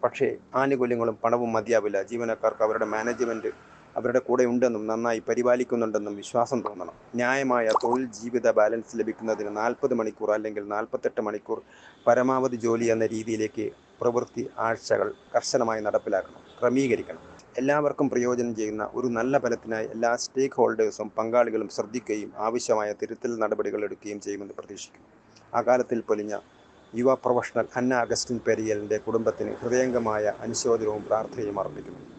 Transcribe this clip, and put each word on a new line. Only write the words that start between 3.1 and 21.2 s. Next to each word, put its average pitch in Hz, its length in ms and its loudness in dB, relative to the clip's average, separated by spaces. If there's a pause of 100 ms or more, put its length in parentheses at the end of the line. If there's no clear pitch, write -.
അവരുടെ 120 220 2
കൂടെ 127 260 4
ഉണ്ടെന്നും 120 420 2
നന്നായി 113 420 -2
പരിപാലിക്കുന്നുണ്ടെന്നും 117 880 0
വിശ്വാസം 117 460 -2
തോന്നണം. 90 300 -8 (220)
ന്യായമായ 123 540 2 (160)
തൊഴിൽ 123 220 2
ജീവിത 113 440 0
ബാലൻസ് 110 480 2
ലഭിക്കുന്നതിന് 107 580 -2
നാൽപത് 120 380 0
മണിക്കൂർ 110 360 -2
അല്ലെങ്കിൽ 107 380 -2
നാൽപത്തെട്ട് 110 520 -4
മണിക്കൂർ 110 420 -4 (440)
പരമാവധി 127 500 4
ജോലി 117 280 0
എന്ന 113 220 2
രീതിയിലേക്ക് 110 640 -4 (280)
പ്രവൃത്തി 120 480 -2 (100)
ആഴ്ചകൾ 110 560 0 (220)
കർശനമായി 113 440 0
നടപ്പിലാക്കണം, 101 600 -2 (200)
ക്രമീകരിക്കണം. 120 580 2 (400)
എല്ലാവർക്കും 143 520 2
പ്രയോജനം 120 460 0
ചെയ്യുന്ന 107 380 -4
ഒരു 117 120 -2
നല്ല 123 320 2
ഫലത്തിനായി 110 480 -2
എല്ലാ 113 300 0
സ്റ്റേക്ക് 131 380 -2
ഹോൾഡേഴ്സും 110 640 2
പങ്കാളികളും 113 500 2